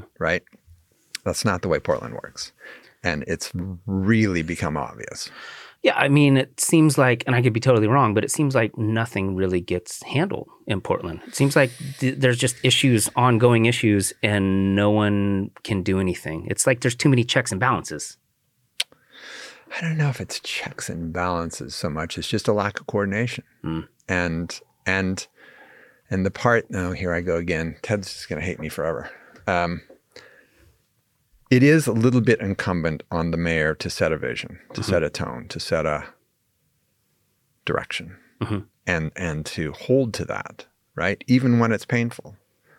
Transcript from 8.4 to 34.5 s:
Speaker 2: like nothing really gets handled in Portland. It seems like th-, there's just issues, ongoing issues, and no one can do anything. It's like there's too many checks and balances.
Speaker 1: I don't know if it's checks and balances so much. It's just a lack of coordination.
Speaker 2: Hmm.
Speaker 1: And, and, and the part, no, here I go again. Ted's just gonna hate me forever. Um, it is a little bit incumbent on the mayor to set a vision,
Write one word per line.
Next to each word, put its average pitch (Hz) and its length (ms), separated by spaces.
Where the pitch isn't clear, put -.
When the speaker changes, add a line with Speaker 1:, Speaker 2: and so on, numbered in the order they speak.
Speaker 2:
like 113 200
nothing 107 600
really 92 240
gets - 420
handled - 460
in 98 140
Portland. 90 480
It - 80
seems 139 180
like 135 160
th-, 131 180
there's 127 200
just 127 260
issues, 123 500
ongoing 120 520
issues, 104 460
and 98 520
no 104 160
one 101 600
can 98 200
do 95 180
anything. 87 500
It's - 160
like 131 140
there's 123 160
too - 120
many 123 140
checks 120 300
and 95 80
balances. 101 560
Speaker 1:
I - 40
don't 160 160
know 147 120
if 127 120
it's - 200
checks - 480
and 85 240
balances 85 640
so - 140
much. 78 300
It's 78 100
just 110 200
a 113 40
lack 101 280
of - 80
coordination. 104 560
Speaker 2:
Hmm. 80 180
Speaker 1:
And, 87 520
and, 95 400
and 95 160
the 92 60
part, 117 380
no, 92 220
here 90 200
I 85 80
go 87 160
again. 82 460
Ted's 104 300
just - 160
gonna 76 120
hate 85 200
me 78 80
forever. 78 420
Um, 87 360
it 127 140
is 151 240
a 110 60
little 120 280
bit 113 200
incumbent 87 720
on 85 180
the 82 60
mayor 82 400
to - 120
set - 220
a 78 80
vision, - 400